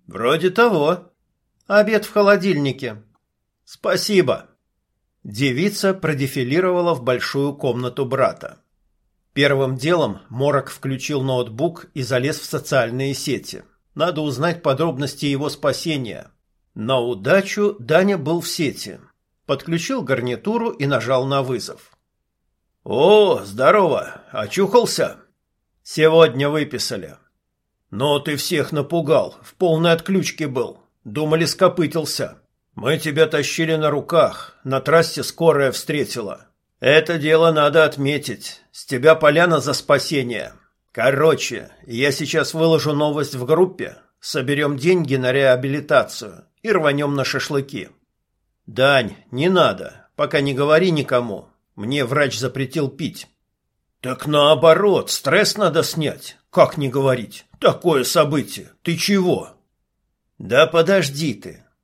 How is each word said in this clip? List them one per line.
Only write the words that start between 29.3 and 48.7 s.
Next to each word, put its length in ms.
в 140
полной 380
отключке 560
был. 320
Думали, 400
скопытился. 920
Мы 220
тебя 300
тащили 480
на 160
руках, 720
на 160
трассе 420
скорая 500
встретила. 760
Это 380
дело 340
надо 320
отметить. 800
С 140
тебя 280
поляна 460
за 140
спасение. 800
Короче, 800
я 260
сейчас 420
выложу 400
новость 400
в 100
группе, 540
соберем 580
деньги 380
на 160
реабилитацию 1120
и 80
рванем 440
на 100
шашлыки». 680
«Дань, 500